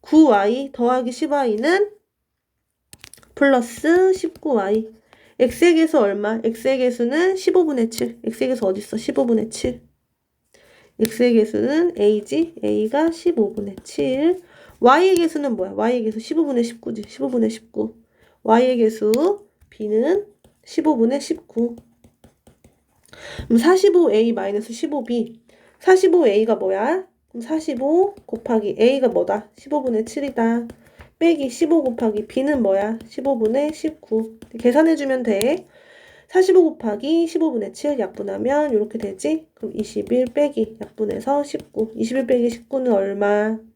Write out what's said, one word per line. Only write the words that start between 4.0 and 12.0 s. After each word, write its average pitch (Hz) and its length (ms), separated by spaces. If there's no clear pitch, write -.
십구 330 400
와이. 220 340
X의 320 360
개수 320 220
얼마? 208 460
X의 254 340
개수는 254 580
십오분의 311 540
칠. 233 320
X의 240 280
개수 240 160
어딨어? 208 320
십오분의 233 500
칠. - 320
X의 240 320
개수는 226 680
A지? 214 640